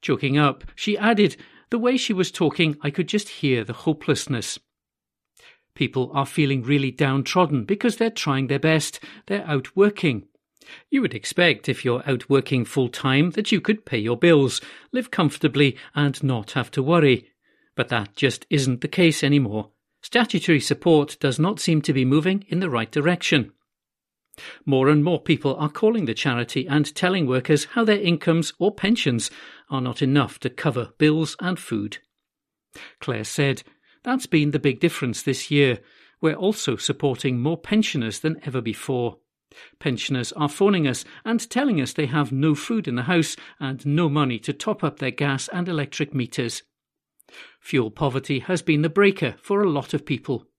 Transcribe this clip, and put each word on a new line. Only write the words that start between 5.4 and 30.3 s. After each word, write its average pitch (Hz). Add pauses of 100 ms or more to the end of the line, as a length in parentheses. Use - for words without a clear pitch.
People 131
are 139
feeling 139
really 135
downtrodden 139
because 208
they're 226
trying 135
their 143
best. 156 (280)
They're 202
out 143
working. 185 (640)
You 277
would 175
expect, 156
if 127
you're 123
out 127
working 127
full-time, 135
that 208
you 196
could -
pay 123
your 117
bills, 143 (300)
live 247
comfortably, 143 (180)
and 143
not 123
have 127
to 139
worry. 143 (460)
But 127
that 110
just -
isn't 135
the 151
case 165
anymore. 123 (320)
Statutory 196
support 147
does 135
not 175
seem 156
to 156
be 131
moving 156
in 165
the 185
right 113
direction. 151 (1120)
More 135
and 151
more 170
people 139
are 151
calling 220
the 117
charity 120
and 143
telling 185
workers 127
how 233
their 214
incomes 170
or 202
pensions 156 (400)
are 135
not 123
enough 135